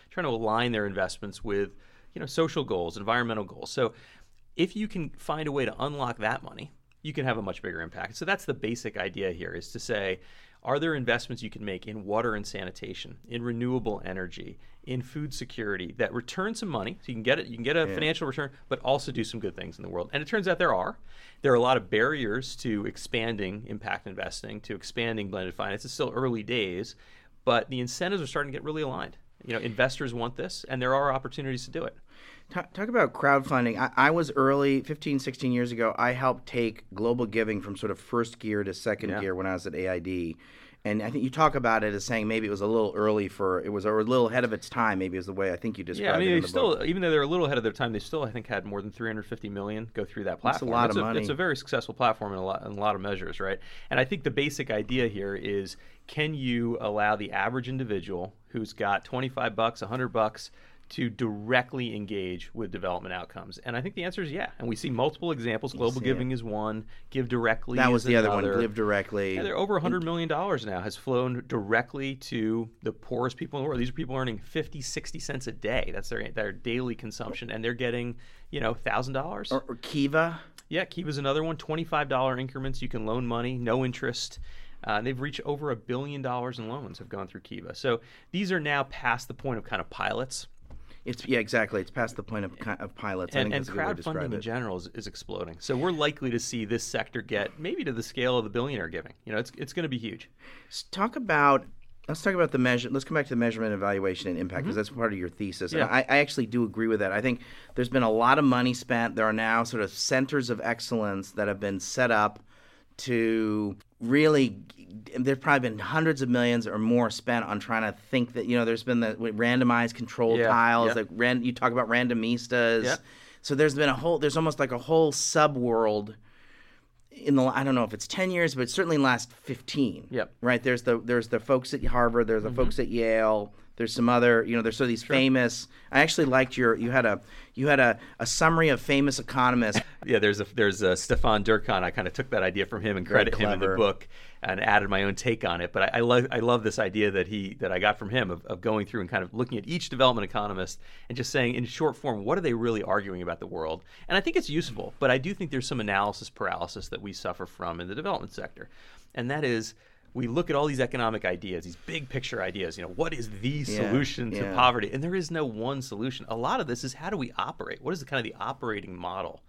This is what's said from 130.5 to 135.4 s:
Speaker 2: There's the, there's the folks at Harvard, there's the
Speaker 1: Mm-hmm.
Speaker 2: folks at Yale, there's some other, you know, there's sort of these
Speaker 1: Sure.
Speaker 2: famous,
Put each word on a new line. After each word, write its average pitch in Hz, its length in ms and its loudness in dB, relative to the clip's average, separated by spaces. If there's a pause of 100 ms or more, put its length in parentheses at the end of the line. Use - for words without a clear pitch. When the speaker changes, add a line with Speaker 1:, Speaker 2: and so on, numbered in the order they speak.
Speaker 2:
There's 123 200 2
the, 117 160 4
there's 117 300 0
the 113 120 0
folks 131 340 0
at 123 100 -4
Harvard, 120 420 4
there's 110 160 2
the 110 80 -2
Speaker 1:
Mm-hmm. 123 60 -4
Speaker 2:
folks 123 220 4
at 117 100 0
Yale, 110 640 2 (240)
there's - 180 -2
some 120 160 4
other, 120 340 8
you 117 120 0
know, 117 60 2
there's 110 140 0
sort 135 100 4
of - 40 2
these 113 140 -2
Speaker 1:
Sure. 139 120 2
Speaker 2:
famous, 131 500 4 (240)